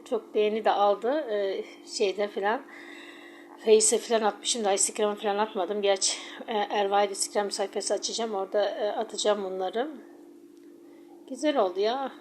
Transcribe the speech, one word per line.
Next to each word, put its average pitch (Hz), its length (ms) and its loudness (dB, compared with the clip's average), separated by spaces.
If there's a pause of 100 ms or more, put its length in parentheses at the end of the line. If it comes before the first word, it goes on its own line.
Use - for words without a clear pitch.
çok 220 260 -4
beğeni 214 300 2
de 202 60 4
aldı. 208 600 2
E, 202 320 -2 (340)
şeyde 202 300 2
filan. 208 340 -2 (1040)
Face'e 214 320 8
filan 220 240 0
atmışım 220 440 0
da 190 60 4
Instagram'a 202 440 2
filan 202 220 -2
atmadım. 208 440 -2
Gerçi, 196 360 2 (300)
e, 240 60 -4
Erva'ya 202 540 2
da - 20 -4
Instagram 196 420 -4
sayfası 202 420 -4
açacağım. 214 420 -4
Orada, 190 340 0
e, 208 220 -2
atacağım 208 520 -2
bunları. 185 440 -4 (1400)
Güzel 277 280 -2
oldu 185 220 2
ya. 247 420 -2